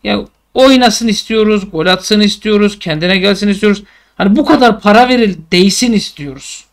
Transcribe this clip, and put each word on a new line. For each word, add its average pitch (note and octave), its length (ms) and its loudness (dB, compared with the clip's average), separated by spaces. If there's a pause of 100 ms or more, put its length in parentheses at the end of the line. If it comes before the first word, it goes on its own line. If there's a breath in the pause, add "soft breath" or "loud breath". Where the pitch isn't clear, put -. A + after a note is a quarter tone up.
Ya G#3 160 -4 (340)
oynasın B3 540 2
istiyoruz, G#3+ 640 -2
gol D#3+ 140 -4
atsın F#3 340 -2
istiyoruz, G#3 600 -2
kendine F3 380 -4
gelsin G3 300 -2
istiyoruz. G3+ 360 -2 (320 soft breath)
Hani G3+ 200 0
bu D4 100 0
kadar A#3+ 340 2
para A3+ 300 4
veril, A3+ 260 0 (160)
değsin G3 420 0
istiyoruz. - 800 -8